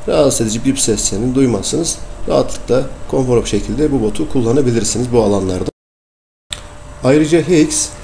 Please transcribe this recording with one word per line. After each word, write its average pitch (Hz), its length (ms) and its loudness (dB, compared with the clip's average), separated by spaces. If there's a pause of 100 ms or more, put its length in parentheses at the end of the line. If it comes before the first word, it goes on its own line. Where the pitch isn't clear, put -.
rahatsız 139 380 2
edici 110 180 -2
bip 131 140 0
seslerini 113 560 0
duymazsınız. 127 640 0 (320)
Rahatlıkla - 540 0 (280)
konforlu 123 320 2
bir 113 60 -6
şekilde 147 440 -2
bu 127 100 0
botu 107 300 -2
kullanabilirsiniz 120 800 0
bu 117 100 4
alanlarda. 95 460 0 (1400)
Ayrıca 151 440 4
H 175 120 6
X - 280 0 (160)